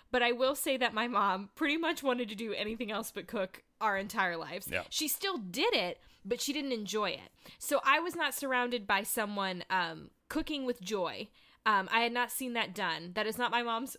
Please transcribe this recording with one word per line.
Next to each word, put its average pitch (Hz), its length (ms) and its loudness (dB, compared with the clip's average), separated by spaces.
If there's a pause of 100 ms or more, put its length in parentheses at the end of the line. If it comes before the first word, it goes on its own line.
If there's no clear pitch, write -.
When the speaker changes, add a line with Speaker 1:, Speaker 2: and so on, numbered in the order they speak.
Speaker 1:
but 240 140 4
I 240 80 4
will 262 240 2
say 277 220 0
that 233 160 2
my 226 160 0
mom 202 440 2
pretty 294 220 0
much 330 260 0
wanted 247 280 0
to 214 60 -8
do 214 180 -4
anything 214 380 -4
else 220 200 -4
but - 160 -10
cook 196 360 -4 (180)
our 208 160 2
entire 196 400 0
lives. 165 340 -8
Speaker 2:
Yeah. 185 180 0
Speaker 1:
She 302 200 -2
still 392 280 0
did 233 380 0
it, 180 240 0 (240)
but 240 160 0
she 277 140 -2
didn't 277 180 -2
enjoy 208 380 0
it. - 200 -8 (300)
So - 240 2
I 269 160 6
was 339 160 -2
not 302 180 0
surrounded 247 540 0
by 202 160 4
someone, 202 640 -2
um, 165 420 -2 (180)
cooking 302 360 -2
with 247 140 -2
joy. 180 480 -2 (380)
Um, 196 260 4
I 226 100 4
had 233 120 2
not 240 180 0
seen 254 220 -4
that 220 200 0
done. 175 420 -2
That 214 120 0
is 220 100 -2
not 240 140 0
my 233 120 2
mom's 233 360 -4